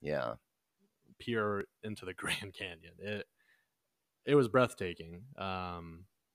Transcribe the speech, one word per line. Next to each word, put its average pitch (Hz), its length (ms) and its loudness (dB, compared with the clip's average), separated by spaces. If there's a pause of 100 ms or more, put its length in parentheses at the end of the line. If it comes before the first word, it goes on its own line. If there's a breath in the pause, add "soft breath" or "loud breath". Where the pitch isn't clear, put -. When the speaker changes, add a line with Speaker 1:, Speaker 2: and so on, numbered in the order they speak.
Speaker 1:
Yeah. 65 340 0 (840)
Speaker 2:
Peer 104 460 0 (180)
into 107 240 -8
the 92 80 -6
<laughs> - 0 -
Grand - 400 -4
Canyon. 85 460 -10
It, 101 260 -4 (1000)
it 143 100 6
was 135 140 8
breathtaking. 92 720 2 (140)
Um, 90 680 -4 (300)